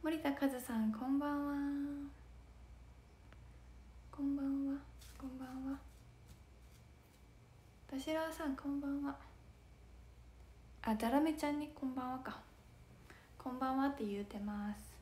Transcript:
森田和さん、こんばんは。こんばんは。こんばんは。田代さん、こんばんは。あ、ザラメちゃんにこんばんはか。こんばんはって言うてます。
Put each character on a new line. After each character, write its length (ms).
森 180
田 100
和 80
さ 160
ん、 160
こ 120
ん 140
ば 100
ん 160
は。 80
こ 140
ん 140
ば 60
ん 300
は。 60
こ 100
ん 100
ば 80
ん 280
は。 40
田 80
代 320
さ 160
ん、 80
こ 140
ん 100
ば 80
ん 160
は。 140
あ、 120
ザ 140
ラ 100
メ 140
ち 100
ゃ 60
ん 100
に 160
こ 100
ん 80
ば 120
ん 80
は 60
か。 200
こ 140
ん 80
ば 120
ん 60
は 100
っ 100
て 80
言 160
う 20
て 160
ま 340
す。 280